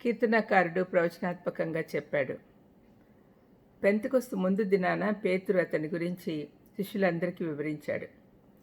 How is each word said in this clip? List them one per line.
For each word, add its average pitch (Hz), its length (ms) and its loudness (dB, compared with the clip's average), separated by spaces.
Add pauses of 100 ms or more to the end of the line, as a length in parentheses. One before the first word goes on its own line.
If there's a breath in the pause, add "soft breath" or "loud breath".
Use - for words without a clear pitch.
కీర్తనకారుడు 208 800 2
ప్రవచనాత్మకంగా 175 960 -2
చెప్పాడు. 147 540 -2 (1500)
పెంతెకొస్తు 220 520 2
ముందు 190 260 2
దినాన 185 480 2
పేతురు 185 480 0
అతని 160 300 0
గురించి 170 600 -4 (280)
శిష్యులందరికీ 175 680 -2
వివరించాడు. 151 640 -4 (560)